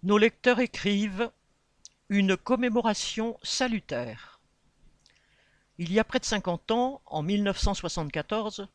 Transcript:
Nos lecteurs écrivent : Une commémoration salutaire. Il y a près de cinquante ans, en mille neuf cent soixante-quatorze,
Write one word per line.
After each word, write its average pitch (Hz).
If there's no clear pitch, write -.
Nos 202
lecteurs 226
écrivent : 208
Une 196
commémoration 233
salutaire. 135
Il 170
y 202
a 220
près -
de -
cinquante 185
ans, 247
en 151
mille 208
neuf 196
cent 208
soixante-quatorze, 190